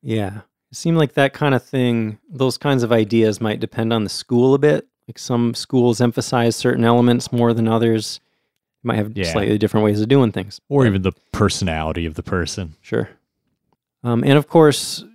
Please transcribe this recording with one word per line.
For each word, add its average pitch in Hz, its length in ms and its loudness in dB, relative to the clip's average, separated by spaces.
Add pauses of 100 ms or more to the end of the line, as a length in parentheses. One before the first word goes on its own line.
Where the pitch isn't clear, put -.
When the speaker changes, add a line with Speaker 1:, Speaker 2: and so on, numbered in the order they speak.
Speaker 1:
Yeah. 107 400 -6 (300)
It - 40 -20
seemed 165 220 -2
like 151 160 2
that 139 200 2
kind 139 220 0
of 120 80 -2
thing, 117 560 -4 (100)
those 131 280 -2
kinds 135 260 0
of 113 80 0
ideas 110 480 2
might 110 220 -4
depend 113 320 -4
on 110 100 -2
the 98 60 -6
school 123 440 0
a 139 60 2
bit. 147 280 2 (200)
Like, - 100 -18
some 120 360 -2
schools 120 480 0
emphasize 120 560 0
certain 123 260 0
elements 120 480 2
more 117 220 0
than 113 160 0
others. 113 500 -2 (640)
You 120 60 -6
might 117 80 -2
have 107 180 -4
Speaker 2:
Yeah. 90 160 -4
Speaker 1:
slightly 104 260 0
different 107 280 2
ways 104 160 2
of 110 80 -2
doing 131 240 4
things. 95 340 -10
Speaker 2:
Or 139 140 0
Speaker 1:
But 123 60 4
Speaker 2:
even 98 160 2
the 92 80 0 (200)
personality 82 720 -2
of 78 100 -8
the - 80 -10
person. 87 580 -6
Speaker 1:
Sure. - 280 -6 (920)
Um, 120 200 0
and 139 100 4
of 147 160 2
course - 640 2